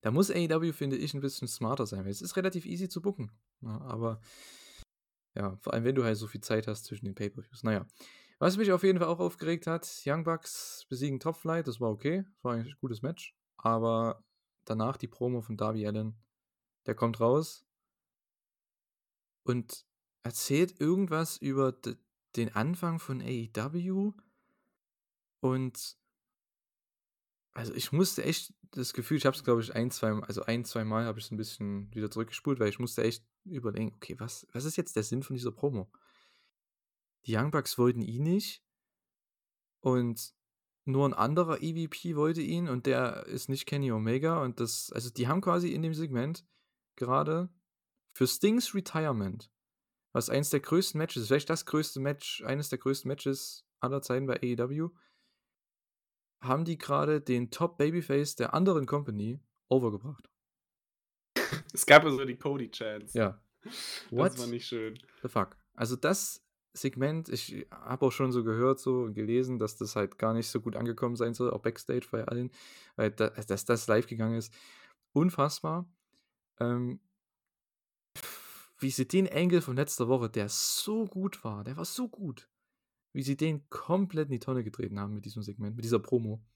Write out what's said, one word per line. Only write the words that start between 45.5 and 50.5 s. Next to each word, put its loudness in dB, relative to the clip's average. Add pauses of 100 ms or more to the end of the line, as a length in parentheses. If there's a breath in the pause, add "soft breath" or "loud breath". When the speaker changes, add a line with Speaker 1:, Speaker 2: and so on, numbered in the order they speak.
Speaker 1:
in -2
dem 0
Segment -2 (520)
gerade 2 (680)
für 6
Stings 4
Retirement, -2 (600)
was 0
eins 2